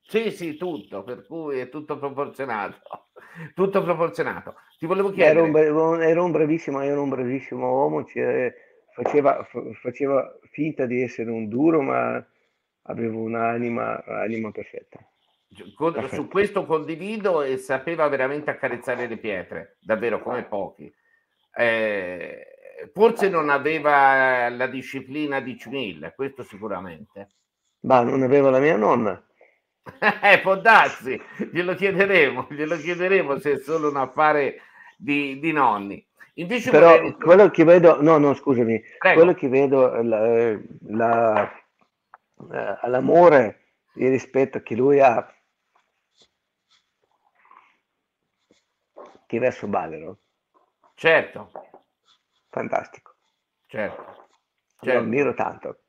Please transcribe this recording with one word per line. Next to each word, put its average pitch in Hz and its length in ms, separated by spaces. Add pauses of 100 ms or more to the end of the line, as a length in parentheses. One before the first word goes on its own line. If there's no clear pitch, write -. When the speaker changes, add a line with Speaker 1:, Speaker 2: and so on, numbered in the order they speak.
Speaker 1:
Sì, 214 300
sì, 156 260
tutto, 147 460
per - 220
cui 147 340
è 127 100
tutto 151 280
proporzionato. 131 800 (380)
<laughs> - 380
Tutto 196 300
proporzionato. 156 720 (220)
Ti 160 80
volevo 196 280
Speaker 2:
Era 165 280
un 160 100
Speaker 1:
chiedere. 156 220
Speaker 2:
bra-, 160 160
un, 165 120
era 165 200
un 180 100
bravissimo, 156 500
era 143 180
un 143 100
bravissimo 127 600
uomo, 143 360
ci, - 140
eh, 123 340 (400)
faceva, 139 500
fa-, - 180 (200)
faceva 135 560 (140)
finta 147 340
di 123 160
essere 120 300
un 113 180
duro, 147 320
ma 123 440 (580)
aveva 113 340
un'anima, 117 880
un'anima 107 460
perfetta. - 480 (760)
Speaker 1:
Con-, 165 160
Speaker 2:
Perfetto. 131 240
Speaker 1:
su 151 140
questo 196 360
condivido 165 760
e 131 160
sapeva 147 500
veramente 139 440
accarezzare 120 540
le 113 120
pietre, 90 640
davvero 107 400
come 120 240
pochi. 92 480 (640)
Eh, 101 880 (460)
forse 214 340
non 160 220
aveva 139 1000
la 123 180
disciplina 135 760
di 120 160
Cimil, 101 580
questo 135 280
sicuramente. 98 840 (540)
Speaker 2:
Ma 127 200
non 131 220
aveva 139 260
la 131 100
mia 160 180
nonna. 120 440 (640)
Speaker 1:
<laughs> - 180 (200)
Eh, 196 160
può 190 180
darsi, 147 640 (300)
glielo 180 240
chiederemo, 175 720
glielo 156 260
chiederemo 170 640
se 147 140
è 135 60
solo 151 320
un 139 80
affare 147 640 (360)
di, 143 400
di 160 140
nonni. 104 520 (300)
Invece 180 380
Speaker 2:
Però 160 180
Speaker 1:
vorrei 165 240
Speaker 2:
quello 185 380
che 170 120
vedo, 165 380
no, 160 160
no, 143 160
scusami, 113 480 (160)
Speaker 1:
Prego. 180 180
Speaker 2:
quello 170 200
che 143 120
vedo, 131 540
la, 117 560 (300)
la, 113 640 (1000)
eh, 110 380
l'amore, 135 720 (340)
il 127 160
rispetto 131 540
che 117 120
lui 139 240
ha, 120 320 (4000)
che 117 140
verso 120 280
Balero. 82 500 (800)
Speaker 1:
Certo. 151 560 (960)
Speaker 2:
Fantastico. - 680 (520)
Speaker 1:
Certo. 101 340
Speaker 2:
Lo - 240 (540)
Speaker 1:
Certo. 127 200
Speaker 2:
ammiro 123 340
tanto. - 560